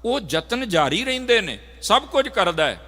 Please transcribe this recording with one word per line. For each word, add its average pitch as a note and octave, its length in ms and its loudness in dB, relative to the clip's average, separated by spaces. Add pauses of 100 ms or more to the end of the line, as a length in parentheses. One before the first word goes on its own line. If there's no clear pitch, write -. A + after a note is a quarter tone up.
ਉਹ B3+ 160 0 (100)
ਯਤਨ A#3 380 -4
ਜਾਰੀ E3 360 2
ਰਹਿੰਦੇ B3+ 360 2
ਨੇ, C3 180 -8 (240)
ਸਭ A3+ 200 4
ਕੁਝ C4+ 260 0
ਕਰਦਾ E3+ 380 0
ਹੈ A2 220 -4